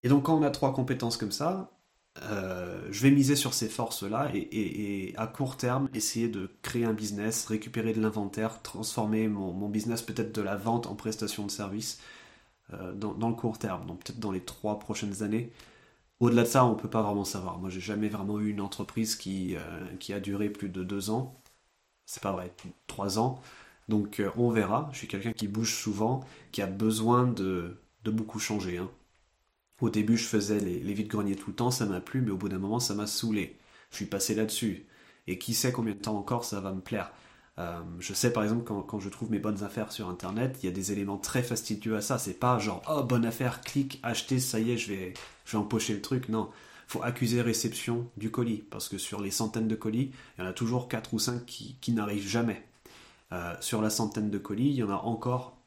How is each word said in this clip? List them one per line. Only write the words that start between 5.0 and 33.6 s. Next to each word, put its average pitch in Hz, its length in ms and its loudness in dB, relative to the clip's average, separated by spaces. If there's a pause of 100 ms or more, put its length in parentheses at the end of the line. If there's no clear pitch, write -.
et - 80 -10
à 113 100 -2
court 131 300 -4
terme, 131 380 0
essayer 113 340 0
de 98 220 -4 (120)
créer 117 220 0
un 113 80 4
business, 107 540 -2
récupérer 110 460 -2
de 110 80 2
l'inventaire, 110 600 0
transformer 110 640 0
mon, 98 260 0
mon 101 160 -2
business 110 340 0
peut-être 107 300 -4
de 107 100 -2
la 98 140 0
vente 117 300 0
en - 80 -6
prestation 107 500 -4
de 101 60 -4
service, 101 500 -6 (720)
euh, 92 200 -8
dans, 101 200 -4
dans 113 160 0
le 117 60 2
court 117 240 -2
terme, 90 280 -2
donc 85 180 -10
peut-être - 160 -8
dans 104 100 -2
les 92 140 -2
trois 104 340 -4
prochaines 104 440 -4
années. 110 300 0 (680)
Au-delà 120 240 8
de 117 40 2
ça, 131 160 8
on 113 120 6
peut 104 120 -6
pas 113 140 2
vraiment 101 220 2
savoir. 90 340 -4
Moi, 92 100 -6
j'ai 92 120 -6
jamais 104 280 0
vraiment 101 300 -2
eu 107 120 2
une 101 100 -2
entreprise 101 560 -2
qui, 92 400 -2
euh, 90 420 -8
qui - 140 -8
a 101 80 -2
duré 101 280 0
plus 101 200 -4
de 92 160 -4
deux 98 260 -2
ans. 127 300 -2 (680)
C'est - 160 -12
pas 98 100 0
vrai, 90 220 -6 (320)
trois 98 320 -2
ans. 131 220 2 (480)
Donc, 104 320 2
euh, 98 160 2
on 120 140 6
verra. 113 420 4
Je - 60 -10
suis - 100 -10
quelqu'un 113 240 -2
qui 107 160 -2
bouge 110 260 0
souvent, 113 500 0 (280)
qui 101 100 -2
a 98 40 0
besoin 110 600 4
de, 95 500 0 (280)
de 110 60 0
beaucoup 110 280 -2
changer, 92 400 -2
hein. 90 120 -4 (920)
Au 113 100 6
début, 107 260 6
je 110 80 2
faisais 104 360 2
les, 90 180 0
les 101 160 -2
vides-greniers 101 400 0
tout - 160 -6
le 90 60 -8
temps, 123 160 2
ça 120 120 0
m'a 95 160 0
plu, 135 220 -2
mais 107 80 2
au 95 60 0
bout 95 120 -2
d'un 95 120 -2
moment, 104 180 0
ça 113 160 0
m'a 104 140 -2
saoulé. 107 500 0 (320)